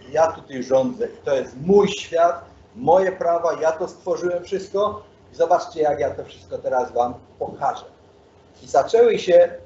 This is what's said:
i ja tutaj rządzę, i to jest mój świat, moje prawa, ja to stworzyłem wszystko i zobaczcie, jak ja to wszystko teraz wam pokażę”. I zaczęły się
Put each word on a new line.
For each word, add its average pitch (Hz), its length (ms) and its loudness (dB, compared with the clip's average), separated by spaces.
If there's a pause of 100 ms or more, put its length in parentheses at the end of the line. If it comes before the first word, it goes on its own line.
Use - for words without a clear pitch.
i 127 40 -16
ja 151 200 2
tutaj 131 300 -12
rządzę, 127 440 -2
i - 180 -14
to 143 120 -2
jest 123 240 -6
mój 196 280 4
świat, 170 560 -2 (320)
moje 175 360 2
prawa, 170 480 0
ja 160 120 0
to 165 160 -8
stworzyłem 175 560 -6
wszystko 196 580 -4 (300)
i - 40 -20
zobaczcie, 165 460 0
jak 147 180 0
ja 135 100 -2
to - 140 -10
wszystko - 340 -14
teraz 127 340 -4
wam 123 220 -2 (240)
pokażę”. - 460 -6 (800)
I - 40 -20
zaczęły 220 520 4
się 175 360 6 (120)